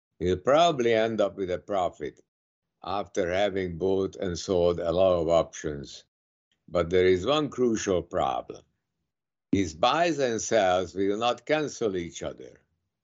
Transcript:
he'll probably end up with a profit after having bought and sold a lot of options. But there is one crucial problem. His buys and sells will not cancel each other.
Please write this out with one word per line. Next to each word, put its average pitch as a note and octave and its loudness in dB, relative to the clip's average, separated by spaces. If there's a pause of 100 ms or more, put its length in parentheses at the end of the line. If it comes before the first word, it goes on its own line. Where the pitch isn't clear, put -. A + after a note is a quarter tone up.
(200)
he'll F2 0
probably C#3 4
end A2 2
up G2 0
with F#2+ -6
a F2+ -4
profit E2+ -4 (640)
after F#2 -4
having F#2 -2
bought F#2+ 0
and F2 -6
sold F2 2
a E2+ -2
lot F2+ 4
of D#2+ -2
options. D#2 -2 (640)
But E2+ -2
there F#2 4
is F#2 2
one D3 0
crucial G#2+ 0
problem. C2+ -4 (880)
His F#2 0
buys C#3+ 0
and A#2 -2
sells F#2 0
will G2 0
not A#2+ -2
cancel C3+ -2
each E2+ -8
other. B1 -12 (440)